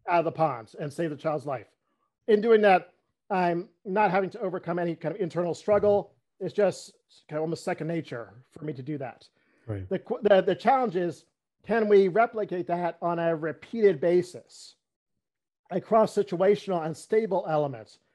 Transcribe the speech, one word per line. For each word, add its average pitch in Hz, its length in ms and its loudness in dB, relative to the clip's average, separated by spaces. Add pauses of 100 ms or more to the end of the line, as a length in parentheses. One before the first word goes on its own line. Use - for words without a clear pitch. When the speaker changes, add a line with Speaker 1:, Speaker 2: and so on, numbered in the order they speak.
(100)
Speaker 1:
out 175 80 4
of 160 80 2
the 160 60 -2
ponds 135 460 -4
and 147 140 -8
save 165 160 -4
the 147 80 -8
child's 151 300 -6
life. 127 220 -8 (580)
In 208 160 4
doing 226 180 6
that, 190 320 4 (380)
I'm 180 400 0 (160)
not 202 240 2
having 190 180 0
to - 120 -14
overcome 175 380 -6
any 170 160 -4
kind 156 200 -6
of 220 80 -12
internal 170 320 -4
struggle. 202 580 0 (260)
It's 185 140 -8
just - 400 -2 (380)
kind 151 80 -6
of 156 60 -4
almost 160 200 -6
second 175 220 -6
nature 123 480 -8 (160)
for - 160 -20
me 151 80 -8
to 131 80 -14
do 147 160 -8
that. 123 280 -14 (400)
Speaker 2:
Right. 98 220 -10
Speaker 1:
The 185 120 -6
qu-, 539 200 -8
the, 202 220 6
the 185 120 -2
challenge 240 420 0
is, 175 280 -4 (420)
can 214 220 0
we 196 200 6
replicate 208 580 -2
that 175 340 -4
on 170 180 -2
a 165 160 0
repeated 165 680 0
basis 175 720 -2 (960)
across 208 440 2
situational 190 680 0
and 160 100 -6
stable 202 540 -2
elements 143 520 -4 (140)